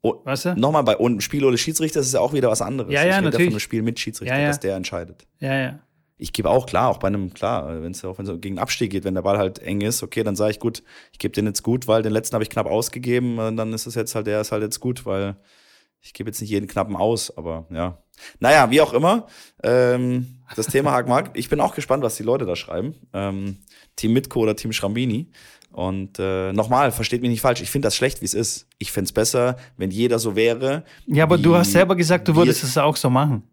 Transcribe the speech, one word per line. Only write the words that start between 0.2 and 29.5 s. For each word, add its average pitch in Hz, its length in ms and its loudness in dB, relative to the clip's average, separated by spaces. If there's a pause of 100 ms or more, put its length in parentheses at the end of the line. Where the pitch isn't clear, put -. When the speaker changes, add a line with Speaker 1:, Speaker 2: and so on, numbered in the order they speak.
Speaker 2:
Weißt 135 220 -4
du? 175 100 0
Speaker 1:
nochmal, 143 260 4
bei, 117 140 4
und 113 260 2
Spiel 143 220 -2
ohne 123 140 6
Schiedsrichter, 156 420 -2
das 131 80 0
ist 131 60 -2
ja 85 60 4
auch 131 120 2
wieder 127 180 4
was 107 120 0
anderes. 120 300 -4
Speaker 2:
Ja, 143 100 2
ja, 175 80 4
Speaker 1:
Ich 190 60 4
rede - 0 -
ja 196 60 2
Speaker 2:
natürlich. 170 260 2
Speaker 1:
von - 60 0
einem 107 60 -2
Spiel 113 220 -2
mit 117 180 -2
Schiedsrichter, 117 340 -6
Speaker 2:
Ja, 139 60 0
ja. 147 80 2
Speaker 1:
dass 143 120 -2
der 95 160 -2
entscheidet. 90 500 -10 (120)
Speaker 2:
Ja, 135 200 -2
ja. 135 200 -4 (380)
Speaker 1:
Ich - 180 -12
gebe - 160 0
auch, 127 160 2
klar, 120 240 2
auch - 80 -2
bei 98 100 -2
einem, 98 240 -4
klar, 82 500 -6
wenn's, 85 220 -10
auch 92 140 -10
wenn's 98 120 -8 (120)
gegen 98 160 -8
Abstieg 104 320 -2
geht, 95 140 -4
wenn 95 100 -2
der 92 80 -2
Ball 101 160 2
halt 95 200 -2
eng 101 240 -4
ist, 110 200 -2
okay, 110 200 -4
dann 101 140 -2
sag 104 140 2
ich, - 100 -6
gut, 117 220 -4 (300)
ich - 60 -20
gebe - 140 -4
den 104 140 0
jetzt 101 160 -4
gut, 123 260 -2
weil 110 140 4
den 107 100 0
letzten - 220 -2
habe 107 100 0
ich - 60 -10
knapp 113 160 -2
ausgegeben, 123 720 -2
und 110 200 -2
dann 110 160 -4
ist 110 120 -6
es 110 80 -12
jetzt 113 200 -4
halt, 107 120 -4
der 107 140 0
ist 107 120 -4
halt 107 100 -2
jetzt 107 180 -6
gut, 123 260 -4
weil 98 300 -2 (680)
ich - 100 -20
gebe 113 160 -10
jetzt 104 120 -10
nicht 107 100 -8
jeden 101 160 0
knappen 101 300 -4
aus, 107 400 0
aber 82 340 -8
ja. 85 280 -6 (400)
Naja, 135 320 6
wie 147 120 6
auch - 100 2
immer, 185 360 2 (340)
ähm, 123 800 2 (160)
das 110 100 -2
Thema 139 260 0
Haken 123 160 0
Mark, 127 260 2
ich - 140 -6
bin 147 100 0
auch - 160 0
gespannt, 131 280 -2
was 113 140 -2
die 110 60 -10
Leute 120 220 0
da 90 100 -2
schreiben. 98 400 -6 (200)
Ähm, 98 440 -6 (380)
Team 110 160 0
Mitko 127 280 0
oder 110 160 2
Team 113 160 -8
Schrambini. 120 580 -4 (420)
Und, 95 460 -6
äh, 95 340 -2
nochmal, 120 380 2
versteht 117 320 -4
mich 123 80 0
nicht 113 100 -2
falsch, 123 220 0
ich - 80 -8
find 139 140 -2
das 107 120 0
schlecht, 135 240 -2
wie's - 140 -4
ist. - 320 -4 (120)
Ich - 140 -8
fänd's 95 200 -4
besser, 123 440 2 (220)